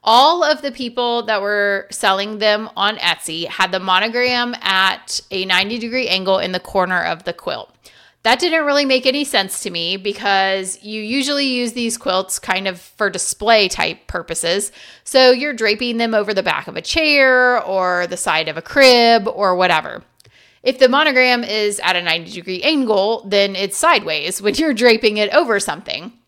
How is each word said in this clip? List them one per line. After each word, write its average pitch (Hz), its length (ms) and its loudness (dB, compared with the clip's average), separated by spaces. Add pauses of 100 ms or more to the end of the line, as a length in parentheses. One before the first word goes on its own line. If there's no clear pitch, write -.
all 285 420 4
of 302 180 0
the 285 100 -4
people 240 520 -4
that 214 180 -2
were 202 500 -2
selling 202 460 -2
them 214 400 0
on 208 200 0
Etsy 165 500 -4
had 190 240 -2
the 190 80 -2
monogram 240 840 0
at 190 580 -2 (100)
a 190 140 -6
ninety 190 340 0
degree 233 300 -4
angle 190 320 0
in 185 140 -4
the 180 60 -4
corner 185 440 -2
of 165 220 -4
the 175 80 -6
quilt. - 420 -10 (480)
That 240 160 2
didn't 320 260 0
really 285 200 2
make 262 200 2
any 285 180 0
sense 196 400 -2
to 185 80 -8
me 175 260 -4
because 190 880 -2
you 214 180 -10
usually 277 440 -2
use 247 280 -4
these 233 240 -4
quilts 190 400 -2
kind 190 300 -4
of 180 120 -6
for - 300 -4
display 202 600 2
type 165 380 -4
purposes. 170 640 -4 (320)
So 254 280 6
you're 269 220 0
draping 226 440 -2
them 226 160 0
over 208 200 0
the 196 100 0
back 151 240 -2
of - 80 -12
a - 60 -6
chair 262 840 2
or 180 440 -2
the 175 100 -8
side 160 320 -2
of 151 80 -8
a 165 40 -10
crib 233 680 6
or 190 280 0
whatever. 165 480 0 (600)
If 254 160 0
the 254 100 8
monogram 254 560 4
is 208 340 -2
at 180 160 0
a 175 60 0
ninety 170 300 -4
degree 185 300 -8
angle, 220 640 0
then 202 300 0
it's 190 220 -6
sideways 175 640 0
when 208 140 0
you're 294 180 0
draping 220 440 2
it 208 160 0
over 240 260 2
something. 160 540 -8 (140)